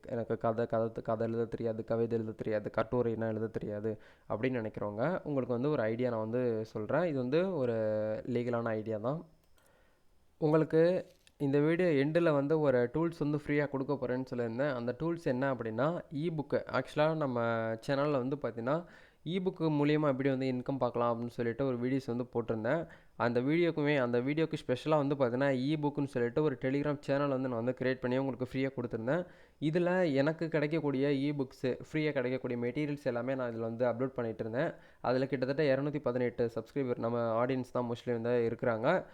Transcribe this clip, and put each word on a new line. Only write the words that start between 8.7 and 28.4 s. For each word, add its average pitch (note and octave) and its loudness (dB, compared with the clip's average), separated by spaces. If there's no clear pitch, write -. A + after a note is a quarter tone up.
தான். C#3+ -4
உங்களுக்கு D#3+ 4
இந்த C#3+ 2
வீடியோ D#3+ 4
எண்டில் D#3+ 4
வந்து C#3+ 2
ஒரு B2 4
டூல்ஸ் E3 -2
வந்து D3 0
ஃப்ரீயா D3 2
கொடுக்க C#3 -2
போறேன்னு B2+ -2
சொல்லியிருந்தேன். A#2+ -2
அந்த A#2+ -4
டூல்ஸ் E3 -4
என்ன C3+ 0
அப்படின்னா, A#2+ -2
e-book. D3 -2
ஆக்சுவலா D3+ 0
நம்ம C3+ -2
சேனல்ல C#3+ 2
வந்து C3+ 0
பார்த்தீங்கன்னா, B2+ -2
e-book F3+ -2
மூலியமா D3+ 4
எப்படி C3+ 2
வந்து C3 0
இன்கம் C3 -2
பார்க்கலாம் A#2+ 2
அப்படின்னு A#2 -2
சொல்லிட்டு A#2 -2
ஒரு B2+ -2
வீடியோஸ் B2+ 0
வந்து A#2+ -2
போட்டிருந்தேன். A#2 -2
அந்த A#2+ 2
வீடியோக்குமே, D3+ 2
அந்த A#2+ 2
வீடியோக்கு D3+ 0
ஸ்பெஷலா C#3+ 2
வந்து D3 2
பார்த்தீங்கன்னா, C3 2
e-book-ன்னு C#3+ 0
சொல்லிட்டு A#2+ 0
ஒரு C#3 0
Telegram C#3+ 0
சேனல் C#3 0
வந்து C3 0
நான் A#2 0
வந்து B2 0
கிரியேட் B2+ 2
பண்ணி B2 2
உங்களுக்கு C3 -2